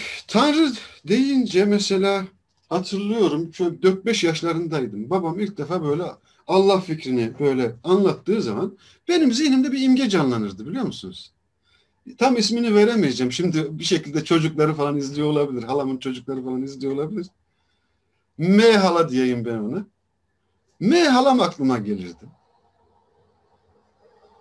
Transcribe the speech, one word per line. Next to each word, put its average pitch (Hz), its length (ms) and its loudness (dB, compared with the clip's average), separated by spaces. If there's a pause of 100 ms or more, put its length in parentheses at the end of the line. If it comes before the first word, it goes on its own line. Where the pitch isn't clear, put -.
(280)
Tanrı 294 440 2 (360)
deyince 240 580 2
mesela 196 600 0 (420)
hatırlıyorum, 190 840 -2
şöyle 175 280 -4
dört 190 240 2
beş 226 180 0
yaşlarındaydım. 160 840 -4
Babam 170 300 -2
ilk 202 180 -6
defa 156 260 -4
böyle 143 200 -2 (440)
Allah 190 340 4
fikrini 127 580 -4
böyle 131 440 0
anlattığı 185 580 0
zaman 131 360 -6 (300)
benim 320 260 2
zihnimde 262 380 2
bir 262 100 -2
imge 262 280 2
canlanırdı, 117 580 -2
biliyor 226 180 -6
musunuz? - 480 -12 (840)
Tam 247 200 2
ismini 226 380 0
veremeyeceğim. 165 560 2
Şimdi 156 480 -2
bir 165 40 -12
şekilde 151 400 -2
çocukları 156 500 0
falan 143 240 -2
izliyor 143 300 -4
olabilir. 143 360 -2
Halamın 135 340 -2
çocukları 131 460 -8
falan 127 180 -6
izliyor 135 320 -8
olabilir. 170 340 -6 (1120)
M 208 360 6
hala 202 360 4
diyeyim 127 360 0
ben 117 120 -4
ona. 127 280 -6 (920)
M 320 240 4
halam 262 380 4
aklıma 135 360 0
gelirdi. 98 480 -8 (2250)